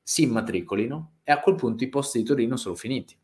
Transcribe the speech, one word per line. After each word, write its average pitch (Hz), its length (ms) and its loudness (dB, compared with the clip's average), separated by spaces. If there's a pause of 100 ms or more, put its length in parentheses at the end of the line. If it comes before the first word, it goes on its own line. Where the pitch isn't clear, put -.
si - 220 0
immatricolino 113 1000 -2
e 147 80 4
a 143 80 4
quel 190 160 4
punto 117 280 -2
i 127 60 -6
posti 139 280 -2
di 110 60 0
Torino 123 320 0
sono 95 200 -6
finiti. - 480 -6